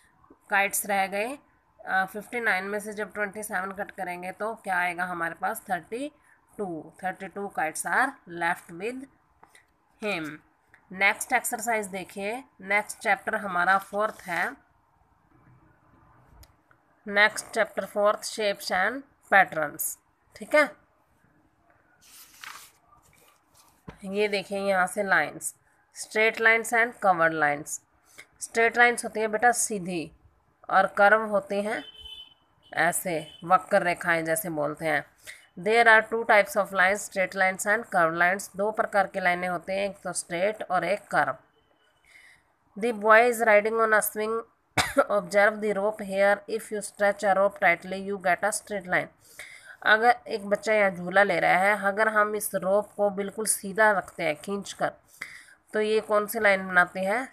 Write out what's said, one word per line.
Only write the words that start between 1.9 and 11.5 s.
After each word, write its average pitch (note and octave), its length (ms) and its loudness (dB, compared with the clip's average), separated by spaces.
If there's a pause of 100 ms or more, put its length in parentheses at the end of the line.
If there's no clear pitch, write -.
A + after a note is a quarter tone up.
फिफ्टी G#3+ 360 -8
नाइन G3 240 0
में G3+ 160 -4
से G#3 120 -12
जब G3+ 200 -8
ट्वेंटी G#3 300 -6
सेवन G3 300 -6
cut G3 180 -10
करेंगे F3+ 420 -10
तो G#3+ 220 -8
क्या F#3+ 240 -4
आएगा F3+ 260 -2
हमारे E3+ 300 -4
पास? G3 360 -6
थर्टी A3 420 -6 (460)
टू। D#3+ 340 -8 (120)
थर्टी F#3 240 -8
टू G3+ 300 -10
kites D#3+ 280 -4
are A3 240 0 (200)
left E3+ 400 -4
with G#3 300 -10 (1040)
him। E3+ 260 -4 (600)
Next G3 400 -2
exercise A3+ 540 -2